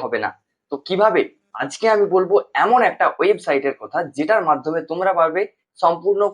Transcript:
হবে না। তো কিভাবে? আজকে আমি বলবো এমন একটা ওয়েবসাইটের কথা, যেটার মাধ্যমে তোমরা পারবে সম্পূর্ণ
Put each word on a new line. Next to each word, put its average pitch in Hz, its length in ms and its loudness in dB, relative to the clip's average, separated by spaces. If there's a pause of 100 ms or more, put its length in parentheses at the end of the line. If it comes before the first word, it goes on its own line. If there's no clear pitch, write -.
হবে 117 220 -4
না। 95 60 -6 (400)
তো - 40 -6 (120)
কিভাবে? 190 360 2 (400)
আজকে 139 320 -6
আমি 208 100 2 (100)
বলবো 185 200 2 (300)
এমন 233 160 4 (100)
একটা - 160 0 (120)
ওয়েবসাইটের 147 640 0
কথা, 139 160 -8 (180)
যেটার 196 320 2
মাধ্যমে 156 320 -2 (100)
তোমরা 185 280 -2
পারবে 165 240 0 (400)
সম্পূর্ণ 190 400 0 (120)